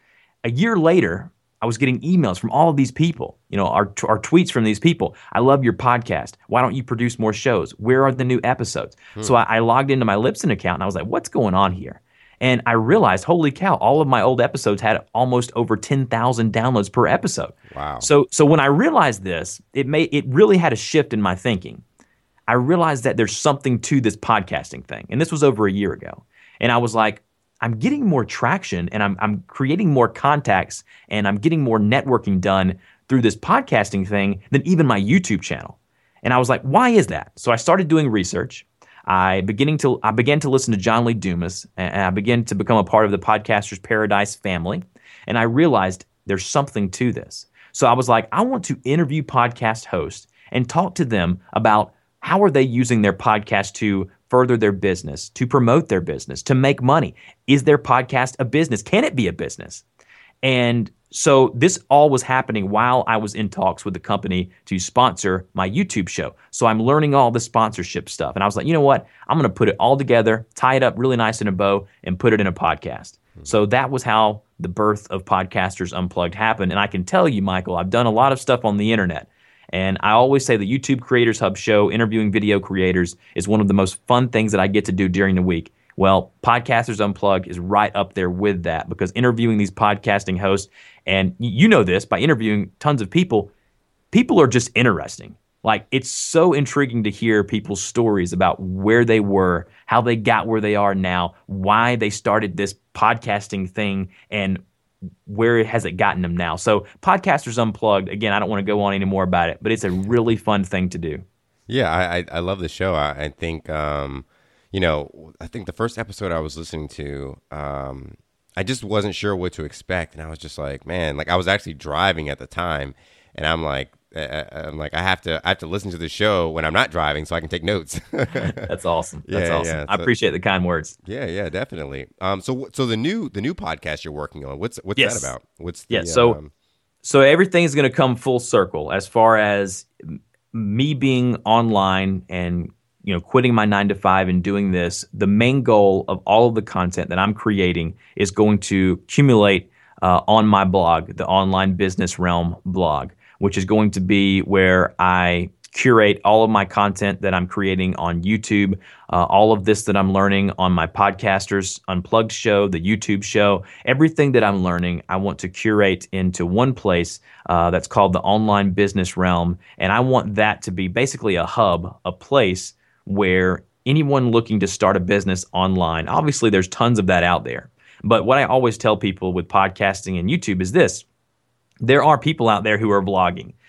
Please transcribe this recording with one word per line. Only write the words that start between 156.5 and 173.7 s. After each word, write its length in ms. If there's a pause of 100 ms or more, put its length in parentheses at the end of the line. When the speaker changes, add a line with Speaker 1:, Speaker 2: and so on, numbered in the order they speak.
Speaker 1:
my 140
content 580
that 100
I'm 140
creating 480
on 280
YouTube, 540 (360)
uh, 160
all 240
of 140
this 180
that 120
I'm 160
learning 460
on 140
my 160
Podcasters 960
Unplugged 460
show, 340
the 140
YouTube 420
show, 400 (220)
everything 480
that 100
I'm 220
learning, 440
I 80
want 240
to 80
curate 640
into 340
one 300
place, 460 (280)
uh, 220
that's 160
called 280
the 60
Online 520
Business 440
Realm. 420 (200)
And 140
I 80
want 340
that 280
to 100
be 160
basically 480
a 100
hub, 580
a 60
place 640 (320)
where 580 (220)